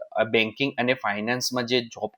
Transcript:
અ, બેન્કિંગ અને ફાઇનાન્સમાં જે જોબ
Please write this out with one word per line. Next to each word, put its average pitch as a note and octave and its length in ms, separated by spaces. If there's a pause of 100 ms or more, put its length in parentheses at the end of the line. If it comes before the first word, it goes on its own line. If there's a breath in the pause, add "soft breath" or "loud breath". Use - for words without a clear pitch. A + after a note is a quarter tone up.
(120)
અ, A2 120
બેન્કિંગ A2+ 540
અને B2 160
ફાઇનાન્સમાં A#2+ 720
જે B2 140
જોબ A2+ 380